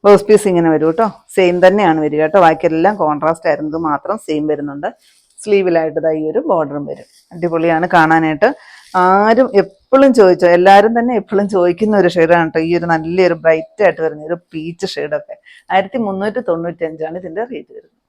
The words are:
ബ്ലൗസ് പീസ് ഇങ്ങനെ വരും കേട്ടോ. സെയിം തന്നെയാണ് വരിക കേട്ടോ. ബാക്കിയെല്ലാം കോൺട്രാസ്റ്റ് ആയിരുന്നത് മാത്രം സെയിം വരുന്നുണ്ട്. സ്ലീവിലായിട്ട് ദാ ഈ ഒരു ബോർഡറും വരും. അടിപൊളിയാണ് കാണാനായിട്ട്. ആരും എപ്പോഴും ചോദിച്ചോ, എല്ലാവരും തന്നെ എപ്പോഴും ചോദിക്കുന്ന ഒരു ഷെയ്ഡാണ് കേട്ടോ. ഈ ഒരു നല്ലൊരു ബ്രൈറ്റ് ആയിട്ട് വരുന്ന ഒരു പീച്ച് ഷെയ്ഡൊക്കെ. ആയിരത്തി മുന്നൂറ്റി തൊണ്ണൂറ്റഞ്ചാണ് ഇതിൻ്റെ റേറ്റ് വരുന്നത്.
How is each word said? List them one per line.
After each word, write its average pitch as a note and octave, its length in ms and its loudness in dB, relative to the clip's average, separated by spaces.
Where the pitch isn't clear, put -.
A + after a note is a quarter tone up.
ബ്ലൗസ് G3+ 240 6
പീസ് G#3+ 240 4
ഇങ്ങനെ E3+ 220 2
വരും D#3 160 0
കേട്ടോ. F#3+ 160 -2
സെയിം F3+ 260 2
തന്നെയാണ് F#3 400 4
വരിക D3+ 220 -2
കേട്ടോ. F3+ 180 2
ബാക്കിയെല്ലാം E3 580 2
കോൺട്രാസ്റ്റ് D#3 480 -2
ആയിരുന്നത് D3+ 380 -4
മാത്രം D3+ 280 -4
സെയിം D3+ 240 -4
വരുന്നുണ്ട്. D3 380 -8
സ്ലീവിലായിട്ട് E3+ 640 0
ദാ D#3+ 60 0
ഈ - 100 -6
ഒരു G#3 80 -2
ബോർഡറും D3 400 -2
വരും. C#3 180 -16
അടിപൊളിയാണ് E3 520 -2
കാണാനായിട്ട്. D#3+ 540 2
ആരും G#3+ 460 2
എപ്പോഴും C4+ 460 2
ചോദിച്ചോ, F3+ 280 4
എല്ലാവരും G3 420 6
തന്നെ A#3+ 220 -2
എപ്പോഴും G3+ 240 -4
ചോദിക്കുന്ന F#3 480 0
ഒരു F3 120 2
ഷെയ്ഡാണ് E3 340 2
കേട്ടോ. D#3+ 200 -4
ഈ - 100 0
ഒരു E3+ 140 -6
നല്ലൊരു E3+ 500 0
ബ്രൈറ്റ് D#3+ 440 -2
ആയിട്ട് E3 200 -2
വരുന്ന D3+ 240 -8
ഒരു E3+ 80 -6
പീച്ച് E3+ 400 -10
ഷെയ്ഡൊക്കെ. D3 420 -8
ആയിരത്തി G3 340 -2
മുന്നൂറ്റി G3 420 -6
തൊണ്ണൂറ്റഞ്ചാണ് E3 720 -8
ഇതിൻ്റെ F3 180 -10
റേറ്റ് C3+ 240 -16
വരുന്നത്. - 180 -20